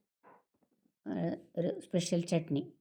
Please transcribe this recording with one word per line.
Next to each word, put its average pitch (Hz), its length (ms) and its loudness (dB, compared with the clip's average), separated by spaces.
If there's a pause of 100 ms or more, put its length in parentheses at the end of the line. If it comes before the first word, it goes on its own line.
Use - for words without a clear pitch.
(1080)
ഏ, 208 60 -4 (440)
ഒരു 170 240 0
സ്പെഷ്യൽ 175 400 0
ചട്നി 160 420 0 (180)